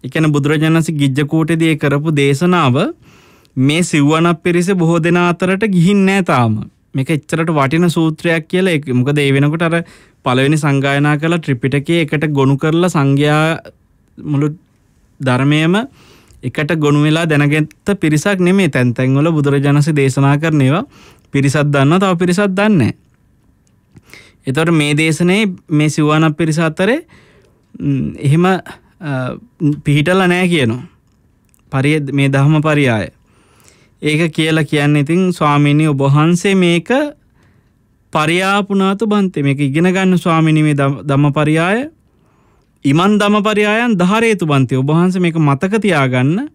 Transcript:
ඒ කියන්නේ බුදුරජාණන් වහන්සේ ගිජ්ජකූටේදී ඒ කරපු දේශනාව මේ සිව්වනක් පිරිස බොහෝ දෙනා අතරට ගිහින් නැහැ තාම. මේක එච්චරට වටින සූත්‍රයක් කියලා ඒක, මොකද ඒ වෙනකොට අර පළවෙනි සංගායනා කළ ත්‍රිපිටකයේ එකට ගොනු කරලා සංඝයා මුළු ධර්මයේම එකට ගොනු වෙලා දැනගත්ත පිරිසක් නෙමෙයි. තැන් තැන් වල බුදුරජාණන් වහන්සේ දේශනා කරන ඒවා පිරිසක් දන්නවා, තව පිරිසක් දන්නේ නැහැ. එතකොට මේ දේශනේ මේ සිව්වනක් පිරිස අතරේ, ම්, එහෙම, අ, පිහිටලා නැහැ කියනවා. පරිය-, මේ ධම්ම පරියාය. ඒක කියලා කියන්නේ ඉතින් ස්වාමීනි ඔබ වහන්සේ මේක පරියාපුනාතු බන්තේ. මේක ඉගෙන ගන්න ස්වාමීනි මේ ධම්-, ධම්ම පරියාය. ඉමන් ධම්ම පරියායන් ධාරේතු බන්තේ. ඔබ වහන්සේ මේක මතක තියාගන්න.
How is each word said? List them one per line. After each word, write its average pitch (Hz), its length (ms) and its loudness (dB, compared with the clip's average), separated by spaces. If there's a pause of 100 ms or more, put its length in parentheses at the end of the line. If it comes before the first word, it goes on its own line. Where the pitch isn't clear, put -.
ඒ 135 40 -10
කියන්නේ 156 240 0
බුදුරජාණන් 151 440 0
වහන්සේ 160 220 -2
ගිජ්ජකූටේදී 156 680 0
ඒ 160 80 0
කරපු 147 400 -2
දේශනාව 143 600 2 (800)
මේ 143 260 2
සිව්වනක් 165 600 2
පිරිස 180 320 0
බොහෝ 170 280 0
දෙනා 175 260 2
අතරට 190 400 -2
ගිහින් 190 380 2
නැහැ 196 160 2
තාම. 123 320 0 (400)
මේක 131 160 -4
එච්චරට 160 400 -4
වටින 156 400 0
සූත්‍රයක් 165 580 -2
කියලා 185 240 0
ඒක, 147 220 -4
මොකද 135 240 0
ඒ 139 140 0
වෙනකොට 147 300 0
අර 170 200 -2 (400)
පළවෙනි 135 340 0
සංගායනා 143 600 0
කළ 165 220 -2
ත්‍රිපිටකයේ 143 600 -2
එකට 156 320 -2
ගොනු 139 240 2
කරලා 165 320 0
සංඝයා 147 680 0 (600)
මුළු 147 300 -2 (720)
ධර්මයේම 143 540 0 (680)
එකට 151 340 -4
ගොනු 147 260 2
වෙලා 156 260 0
දැනගත්ත 151 720 0
පිරිසක් 160 380 0
නෙමෙයි. 180 300 2
තැන් 123 260 0
තැන් 131 200 0
වල 156 180 2
බුදුරජාණන් 143 460 0
වහන්සේ 147 180 0
දේශනා 139 420 2
කරන 156 220 0
ඒවා 147 240 0 (460)
පිරිසක් 143 340 0
දන්නවා, 143 340 2
තව 190 200 0
පිරිසක් 180 300 0
දන්නේ 202 300 0
නැහැ. 113 160 0 (1500)
එතකොට 160 260 -2
මේ 147 240 0
දේශනේ 175 460 0 (260)
මේ 151 200 2
සිව්වනක් 151 480 0
පිරිස 160 220 -2
අතරේ, 185 400 0 (760)
ම්, 139 440 -4
එහෙම, 156 280 2
අ, 190 120 0 (1300)
පිහිටලා 165 420 2
නැහැ 180 220 0
කියනවා. 123 340 -2 (880)
පරිය-, 143 400 -2
මේ 139 160 0
ධම්ම 139 340 2
පරියාය. 135 460 0 (920)
ඒක 151 300 -2
කියලා 160 320 0
කියන්නේ 147 360 0
ඉතින් 175 320 0
ස්වාමීනි 147 560 0
ඔබ 139 120 -2
වහන්සේ 156 540 2
මේක 170 340 0 (1200)
පරියාපුනාතු 196 920 0
බන්තේ. 202 360 0
මේක 139 180 0
ඉගෙන 147 240 0
ගන්න 185 340 2
ස්වාමීනි 160 440 2
මේ 151 120 2
ධම්-, 139 300 -2
ධම්ම 143 280 2
පරියාය. 165 560 -2 (960)
ඉමන් 175 340 2
ධම්ම 208 240 2
පරියායන් 214 560 0
ධාරේතු 208 480 0
බන්තේ. 135 320 0
ඔබ 135 100 -2
වහන්සේ 180 320 0
මේක 170 160 0
මතක 151 440 0
තියාගන්න. 151 760 0